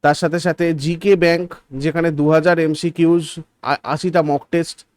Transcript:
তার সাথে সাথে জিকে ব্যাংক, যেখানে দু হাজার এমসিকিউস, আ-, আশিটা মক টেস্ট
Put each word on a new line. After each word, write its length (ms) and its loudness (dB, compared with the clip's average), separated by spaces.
তার 140 4
সাথে 240 -2
সাথে 360 0
জিকে 420 2
ব্যাংক, 380 0
যেখানে 380 -2
দু 200 0
হাজার 280 4
এমসিকিউস, 800 0
আ-, 200 -2
আশিটা 400 -2
মক 280 -2
টেস্ট 360 -4